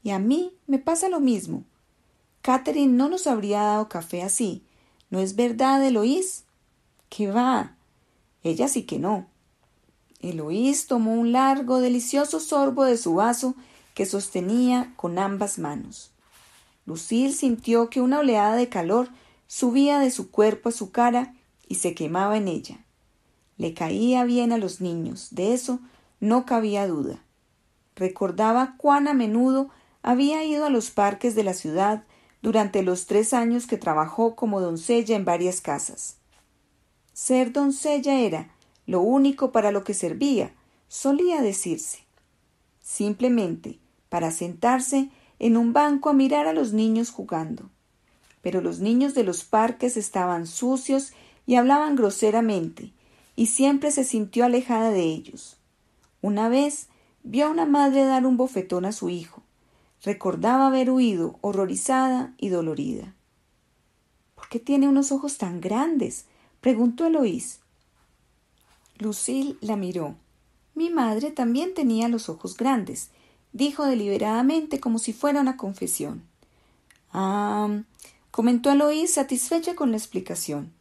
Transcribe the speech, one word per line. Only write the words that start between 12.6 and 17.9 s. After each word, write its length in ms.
de 120
su 180
vaso 400
que 120
sostenía 920
con 240
ambas 400
manos. 520
Lucille 480
sintió 560
que 100